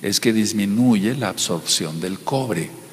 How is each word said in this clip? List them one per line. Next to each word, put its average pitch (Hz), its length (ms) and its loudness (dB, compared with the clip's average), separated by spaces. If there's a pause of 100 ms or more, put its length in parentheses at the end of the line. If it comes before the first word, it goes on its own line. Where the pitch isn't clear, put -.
es 101 180 0
que 117 140 2
disminuye 107 800 2
la 120 160 -2
absorción 82 720 -2
del 92 180 -4
cobre. 101 520 -4 (220)